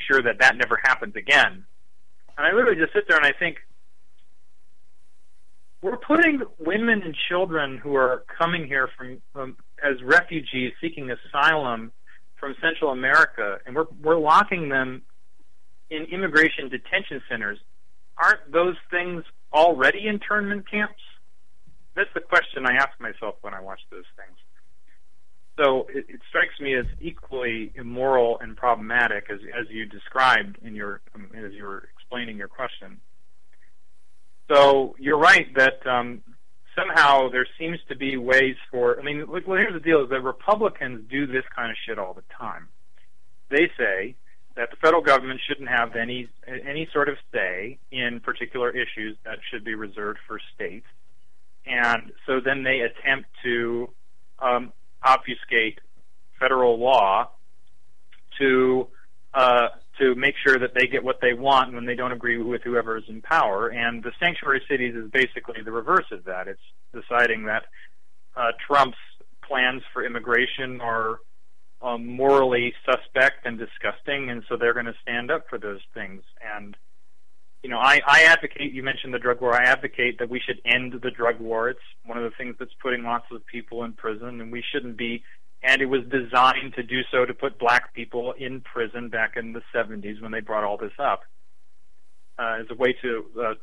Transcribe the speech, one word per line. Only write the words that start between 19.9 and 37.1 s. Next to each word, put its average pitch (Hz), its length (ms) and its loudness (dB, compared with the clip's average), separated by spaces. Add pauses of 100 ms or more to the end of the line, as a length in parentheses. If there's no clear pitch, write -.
internment 208 640 -2
camps? 208 300 -2 (920)
That's 202 180 0
the 180 80 -4
question 151 440 2
I 123 100 4
ask 139 260 2
myself 110 400 -6
when 101 120 -10
I 95 60 -8
watch 95 220 -10 (100)
those 92 140 -12 (100)
things. 92 220 -14 (1200)
So 135 280 4
it, 139 180 -6
it 127 220 -12
strikes 170 320 0
me 139 140 -2
as 123 100 0 (160)
equally 123 760 -6
immoral 123 640 2
and 113 160 -10
problematic 113 720 2
as, 101 100 -6 (200)
as 117 100 -6
you 110 160 -8
described 104 800 2
in 113 100 -10
your, 101 280 -8 (120)
um, 101 220 -14
as 107 160 -10
you 101 140 -12
were 98 280 -10
explaining 117 440 -8
your 98 100 -8
question. 98 540 -8 (1500)
So 139 480 8
you're 143 220 2
right 165 360 8
that, 135 300 6
um, 123 360 0 (560)
somehow 151 500 6